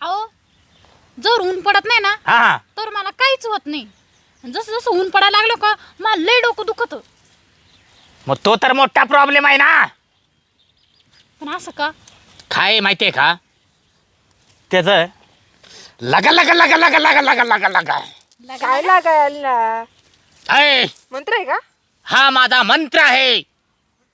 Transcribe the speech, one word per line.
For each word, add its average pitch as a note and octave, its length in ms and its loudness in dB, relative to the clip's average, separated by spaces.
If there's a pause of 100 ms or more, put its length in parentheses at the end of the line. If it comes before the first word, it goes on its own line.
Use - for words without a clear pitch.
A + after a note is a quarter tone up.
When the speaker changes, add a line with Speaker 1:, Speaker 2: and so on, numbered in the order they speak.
Speaker 1:
अहो, F#4+ 240 -8 (920)
जर A4+ 200 0
ऊन F#4 220 -6
पडत G4+ 240 -2
नाही A#4 140 0
ना, G4+ 160 -2 (120)
Speaker 2:
हा, - 100 2
हा. G3+ 200 2 (200)
Speaker 1:
तर A4 120 -10
मला G4+ 200 -8
काहीच C5 360 -2
होत G#4+ 200 -6
नाही. C#4+ 220 -10 (580)
जसं G#4+ 340 -10
जसं A#4 120 -4
ऊन F#4 180 0
पडायला G4+ 280 2
लागलं A4+ 180 0
का, G#4 200 -2 (240)
मला G#4+ 160 -2
लय F#4+ 260 0
डोकं A4+ 240 -4
दुखत. A4 300 -8 (1300)
Speaker 2:
मग C3+ 80 -2 (100)
तो G#3+ 100 4
तर C4 180 0
मोठा C4+ 300 2
प्रॉब्लेम C#4+ 440 2
आहे C#4 100 4
ना. C#4+ 280 2 (1600)
Speaker 1:
पण D4 80 -14
असं F4 220 -12
का? D4+ 200 -6 (600)
Speaker 2:
काय G3 280 2
माहितीये G3 320 0
का, D3+ 240 2 (1400)
त्याचं F3+ 340 2 (960)
लगा, D#3+ 300 2
लगा, E4+ 220 2
लगा, E4 220 4
लगा, D#4+ 220 2
लगा, D4+ 240 2
लगा, B3 220 0
लगा, G#3+ 240 0
लगा. F3+ 320 -2 (420)
Speaker 1:
लगा, B3+ 160 -16
Speaker 3:
काय C4 240 -2
Speaker 1:
लगा? F#4 120 0
Speaker 3:
लागायला? C#4+ 880 0 (640)
Speaker 2:
ऐ, C4+ 360 2 (260)
Speaker 3:
मंत्र C#4 220 -8
आहे G#4 120 -4
का? D4 120 -4 (460)
Speaker 2:
हा C4+ 260 2
माझा B3+ 340 2
मंत्र D4 360 0
आहे, B3+ 420 2 (720)